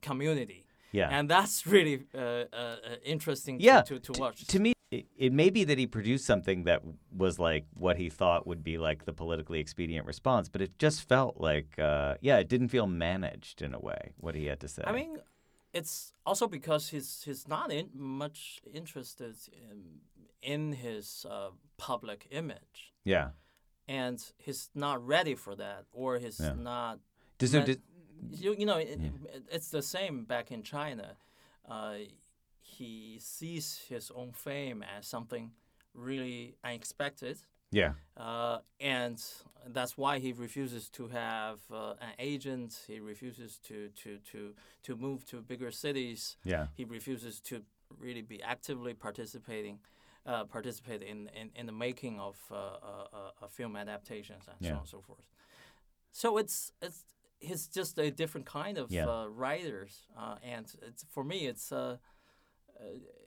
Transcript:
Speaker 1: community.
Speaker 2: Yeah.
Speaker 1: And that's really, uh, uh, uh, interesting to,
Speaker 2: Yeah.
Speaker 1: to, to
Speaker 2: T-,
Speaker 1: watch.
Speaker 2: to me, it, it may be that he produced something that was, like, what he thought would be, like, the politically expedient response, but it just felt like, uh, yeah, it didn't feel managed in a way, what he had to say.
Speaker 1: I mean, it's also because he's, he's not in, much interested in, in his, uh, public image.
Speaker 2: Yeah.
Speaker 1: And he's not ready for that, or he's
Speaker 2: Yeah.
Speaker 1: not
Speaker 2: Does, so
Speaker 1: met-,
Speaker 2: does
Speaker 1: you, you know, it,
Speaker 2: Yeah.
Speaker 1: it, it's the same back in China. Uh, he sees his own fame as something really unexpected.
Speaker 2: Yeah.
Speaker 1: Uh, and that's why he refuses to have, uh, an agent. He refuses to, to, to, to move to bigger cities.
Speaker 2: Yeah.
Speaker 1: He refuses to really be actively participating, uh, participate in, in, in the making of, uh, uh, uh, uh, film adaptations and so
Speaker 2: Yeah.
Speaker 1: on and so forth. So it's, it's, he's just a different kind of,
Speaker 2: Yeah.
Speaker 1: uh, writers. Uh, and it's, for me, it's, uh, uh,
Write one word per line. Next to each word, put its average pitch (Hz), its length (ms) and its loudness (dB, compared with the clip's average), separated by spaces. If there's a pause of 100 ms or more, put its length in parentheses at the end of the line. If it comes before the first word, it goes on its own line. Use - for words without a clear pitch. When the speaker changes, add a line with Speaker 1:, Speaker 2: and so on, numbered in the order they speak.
Speaker 1:
community. 135 640 -2 (260)
Speaker 2:
Yeah. 98 180 4
Speaker 1:
And 143 200 4
that's 190 380 4
really, 156 460 6
uh, - 40 -8
uh, 120 360 -2
uh, 117 220 -6 (280)
interesting 139 560 -2
to, 170 40 6
Speaker 2:
Yeah. 233 180 12
Speaker 1:
to, 131 180 2
to 131 140 -6
Speaker 2:
T-, 127 80 0
Speaker 1:
watch. 123 260 -2
Speaker 2:
to 190 120 6
me, 226 140 8 (180)
it, - 160 -4 (100)
it 127 160 6
may 156 160 12
be 202 160 8
that 147 120 6
he 131 100 4
produced 113 380 2
something 95 400 6
that 85 160 6 (340)
was, 92 240 4
like, 80 340 4
what 87 240 4
he 87 120 -2
thought 85 380 6
would 82 160 -4
be, 80 140 -2
like, 78 280 0
the 80 80 -4
politically 82 460 -2
expedient 82 460 -2
response, 104 420 2
but 95 140 -2
it 95 180 -2
just 151 280 4
felt 127 300 6
like, 76 420 2
uh, 73 420 4
yeah, 131 160 10
it 92 100 8
didn't 123 220 6
feel 113 180 4
managed 87 760 -2
in 69 120 -4
a 58 60 -6
way, - 380 -6
what 80 180 -4
he 76 100 -2
had 71 160 -2
to 69 80 -8
say. - 160 -8
Speaker 1:
I 196 80 2
mean, 302 240 -2 (560)
it's - 400 -6 (120)
also 196 220 4
because 151 420 0
he's, 139 360 -6
he's 139 220 -8
not 170 240 -2
in, 151 220 -4
much 139 680 -8 (120)
interested 131 640 -12 (160)
in, 98 480 -20 (420)
in 147 320 -2
his, 117 560 -8
uh, 101 200 -8 (280)
public 110 540 -6
image. 139 640 -10 (100)
Speaker 2:
Yeah. 82 260 4 (600)
Speaker 1:
And 127 340 -4 (140)
he's - 360 -10
not 143 320 -2
ready 151 300 4
for 101 200 -10
that, 101 360 -10
or 123 280 -2
he's 120 200 -8
Speaker 2:
Yeah. 78 180 0
Speaker 1:
not 120 420 -4 (380)
Speaker 2:
Does, 127 140 4
so 151 80 8
Speaker 1:
met-, 135 80 6
Speaker 2:
does 131 100 4 (640)
Speaker 1:
you, 202 160 0
you 208 80 0
know, 202 120 4
it, 151 240 -2
Speaker 2:
Yeah. 78 80 -2 (240)
Speaker 1:
it, 135 180 -14
it's 160 180 -6
the 151 120 -2
same 170 420 -4
back 117 280 -4
in 113 120 -8
China. 131 540 -8 (500)
Uh, 107 280 -8 (640)
he 113 600 -14
sees 160 560 -8 (120)
his 120 260 -10
own 123 160 -10
fame 135 520 -8 (140)
as 104 80 -14
something 117 460 -8 (420)
really 123 680 -8
unexpected. 127 760 -6 (340)
Speaker 2:
Yeah. 87 220 4 (240)
Speaker 1:
Uh, 117 420 -4 (200)
and 123 420 -2 (460)
that's 123 300 -4
why 139 220 0
he 131 140 -4
refuses 120 580 -8
to 123 180 -12
have, 113 500 -6 (120)
uh, 107 300 -8
an 117 180 -12
agent. 131 680 -6
He 110 120 -12
refuses 110 680 -14
to, 104 220 -12
to, 104 280 -14 (140)
to, 104 220 -14 (300)
to 127 120 -8
move 131 300 -6
to 120 160 -14
bigger 120 300 -8
cities. 127 720 -4
Speaker 2:
Yeah. 80 300 0
Speaker 1:
He 123 120 -10
refuses 117 560 -8
to 117 200 -10 (380)
really 120 220 -10
be 110 200 -14
actively 123 520 -6
participating, 107 880 -10 (460)
uh, 117 200 -4
participate 110 580 -10
in, 104 260 -12 (100)
in, 110 160 -14
in 120 100 -10
the 113 60 -10
making 120 480 -6
of, 98 180 -10 (140)
uh, 104 40 -8
uh, 98 220 -8 (360)
uh, 107 40 -16 (260)
uh, 104 40 -12
film 113 280 -10
adaptations 104 720 -12
and 92 140 -20
so 90 60 -4
Speaker 2:
Yeah. 80 60 -2
Speaker 1:
on 73 60 -4
and 71 100 -10
so - 120 -18
forth. - 260 -20 (840)
So - 260 2
it's, - 340 -2 (100)
it's, 170 220 -12 (360)
he's 156 280 -8
just - 320 -4
a 151 120 4
different 156 360 -4
kind 185 300 -6
of, 123 140 -4
Speaker 2:
Yeah. 90 160 2
Speaker 1:
uh, 113 200 0
writers. 123 800 -6 (100)
Uh, 110 260 -10
and 117 280 -12 (100)
it's, 117 300 -16
for 135 120 -6
me, 160 240 -4
it's, - 240 -8
uh, 127 260 -4 (840)
uh, - 40 -18 (440)